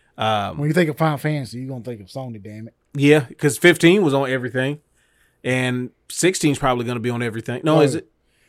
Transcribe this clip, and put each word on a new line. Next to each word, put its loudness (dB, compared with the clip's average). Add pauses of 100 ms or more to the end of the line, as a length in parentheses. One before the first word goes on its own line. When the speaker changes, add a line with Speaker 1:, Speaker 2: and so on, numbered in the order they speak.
(180)
Speaker 1:
Um, -2
Speaker 2:
When -2
you 0
think 2
of -10
Final 0
Fantasy, -6
you're -10
gonna -10
think -10
of -18
Sony, -12
damn -16
it. -20 (200)
Speaker 1:
Yeah, 4 (120)
'cause 0
fifteen 6
was 2
on 0
everything, -4 (640)
and -2 (200)
sixteen's 0
probably 0
gonna -6
be -4
on -4
everything. -6
No, 4
Speaker 2:
No. 6
Speaker 1:
is 2
it? -8 (400)